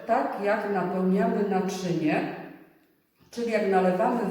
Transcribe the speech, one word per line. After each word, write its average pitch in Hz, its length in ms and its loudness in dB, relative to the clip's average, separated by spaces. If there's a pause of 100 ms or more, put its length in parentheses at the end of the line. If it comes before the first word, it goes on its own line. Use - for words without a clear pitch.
tak 240 360 0
jak 202 300 0
napełniamy 190 760 0
naczynie, 165 840 -2 (960)
czyli 233 200 -6
jak 196 200 2
nalewamy 190 480 2 (120)